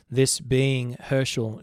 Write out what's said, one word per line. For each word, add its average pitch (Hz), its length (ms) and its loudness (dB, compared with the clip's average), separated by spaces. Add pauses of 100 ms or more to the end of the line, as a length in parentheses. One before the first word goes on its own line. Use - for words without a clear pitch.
(120)
this 131 280 2
being 127 600 0
Herschel 123 640 -2